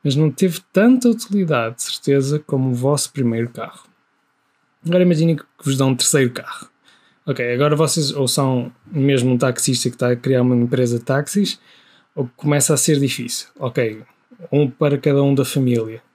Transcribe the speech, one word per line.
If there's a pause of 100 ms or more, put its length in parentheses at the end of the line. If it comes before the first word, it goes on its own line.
mas
não
teve (120)
tanta
utilidade,
de
certeza,
como
o
vosso
primeiro
carro. (960)
Agora
imaginem
que (200)
vos
dão
um
terceiro
carro. (560)
Ok,
agora
vocês
ou
são (140)
mesmo
um
taxista
que
está
a
criar
uma
empresa
de
táxis, (560)
ou
começa
a
ser
difícil. (100)
Ok, (500)
um
para
cada
um
da
família. (140)